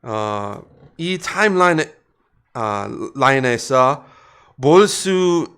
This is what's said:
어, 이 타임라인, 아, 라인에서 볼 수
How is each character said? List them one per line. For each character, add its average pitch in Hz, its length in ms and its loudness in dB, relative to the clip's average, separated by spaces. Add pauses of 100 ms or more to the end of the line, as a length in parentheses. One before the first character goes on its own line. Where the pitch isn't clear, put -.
어, 107 600 -8 (340)
이 180 220 -6
타임라인, 180 600 0 (760)
아, 104 340 -6 (260)
라인에서 131 920 0 (540)
볼 170 280 6
수 180 580 -2 (120)